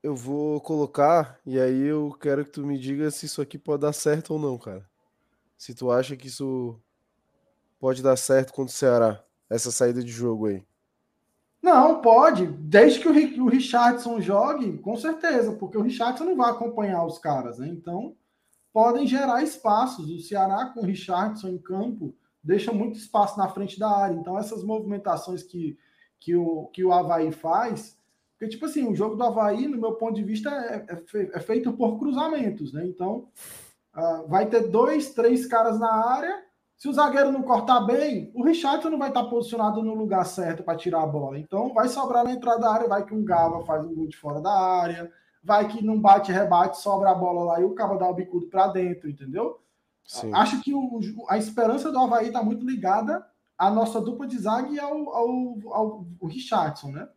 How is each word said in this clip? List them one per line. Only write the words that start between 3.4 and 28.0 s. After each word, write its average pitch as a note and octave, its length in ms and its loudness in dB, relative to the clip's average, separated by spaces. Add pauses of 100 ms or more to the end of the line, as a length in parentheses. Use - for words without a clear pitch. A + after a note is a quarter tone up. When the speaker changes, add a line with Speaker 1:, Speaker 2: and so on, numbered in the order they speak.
Speaker 1:
aqui C#3+ 160 -8
pode D3 260 -4
dar D3 100 2
certo D3+ 400 0
ou D#3 60 -4
não, C3+ 180 -4
cara. G2 280 -14 (720)
Se - 160 -16
tu B2 160 -2
acha B2+ 280 2
que C3 100 -18
isso B2+ 500 -8 (1000)
pode C3 240 -2
dar C3 140 6
certo C3 340 2
contra C3 220 -6
o - 20 -12
Ceará, A#2 480 4 (260)
essa A2+ 220 -2
saída B2 320 0
de A#2+ 80 -10
jogo A2+ 360 -2
aí. G2 140 -4 (1000)
Speaker 2:
Não, D#4+ 400 6
pode. A#3 440 8
Desde D#3 540 8
que - 80 0
o D#4 60 6
Ri-, C#4 260 6
o B3+ 80 4
Richardson A#3+ 720 2
jogue, G3+ 600 0
com G#3+ 180 -6
certeza, D4 560 0
porque G3 240 -6
o G#3 40 0
Richardson B3+ 440 -2
não F4+ 100 0
vai A#3+ 160 2
acompanhar A3 540 -2
os D#3+ 120 -8
caras, C3 420 -6
né? C#3 100 -8
Então, F3 440 -10 (600)
podem A#3+ 340 4
gerar C4 340 0
espaços. A3+ 680 -2
O E3+ 100 -10
Ceará G3 540 -2
com A#3 80 -10
o G3 40 -4
Richardson F#3+ 640 -4
em F#3 100 -6
campo F#3+ 560 -8 (300)
deixa G3+ 300 0
muito A3 240 -4
espaço G3+ 400 0
na F#3+ 100 0
frente F#3+ 320 -8
da G#3+ 100 -2
área. G3 260 0
Então, F3 220 -8
essas G#3+ 280 -8
movimentações G3 760 -4
que, D#3+ 360 -10 (420)
que E3+ 160 -2
o, E3 380 -2
que F#3 100 -4
o F#3 80 4
Avaí E3 400 2
faz, F3+ 680 -4 (400)